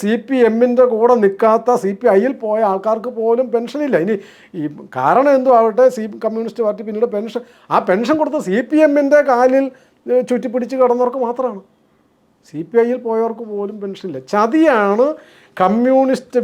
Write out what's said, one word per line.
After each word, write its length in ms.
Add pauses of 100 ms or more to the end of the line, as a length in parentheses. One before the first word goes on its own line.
സി 140 (140)
പി 80 (100)
എമ്മിൻ്റെ 380 (100)
കൂടെ 260
നിൽക്കാത്ത, 600
സി 160
പി 160
ഐയിൽ 260
പോയ 200 (100)
ആൾക്കാർക്ക് 480
പോലും 340
പെൻഷനില്ല. 520
ഇനി 100 (460)
ഈ 20 (340)
കാരണം 420
എന്തോ 200
ആവട്ടെ, 260 (100)
സി, 80 (220)
കമ്മ്യൂണിസ്റ്റ് 400
പാർട്ടി 240
പിന്നീട് 260
പെൻഷൻ, 280 (320)
ആ 40 (120)
പെൻഷൻ 300
കൊടുത്ത 280
സി 100 (140)
പി 140
എമ്മിൻ്റെ 340 (100)
കാലിൽ, 340 (460)
ഏ, 100 (100)
ചുറ്റിപ്പിടിച്ച് 500
കിടന്നവർക്ക് 480
മാത്രമാണ്. 340 (840)
സി 200
പി 140
ഐയിൽ 240
പോയവർക്ക് 460
പോലും 300
പെൻഷനില്ല. 380 (120)
ചതിയാണ് 760 (540)
കമ്മ്യൂണിസ്റ്റ് 840